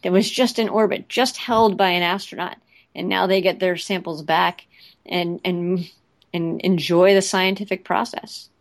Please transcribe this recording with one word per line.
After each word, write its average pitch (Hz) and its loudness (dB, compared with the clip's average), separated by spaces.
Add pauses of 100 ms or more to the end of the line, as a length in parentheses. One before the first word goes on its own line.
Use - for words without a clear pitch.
that 185 0
was 196 4
just 247 0
in 226 0
orbit, 214 0
just 247 0
held 220 2
by 190 4
an 175 0
astronaut. 180 -4 (360)
And - -6
now 185 2
they 190 4
get 180 0
their 180 0
samples 170 -6
back 175 0 (380)
and, 175 -4
and, 175 -2 (440)
and 165 -4
enjoy 180 4
the 196 4
scientific 190 -2
process. - -6 (120)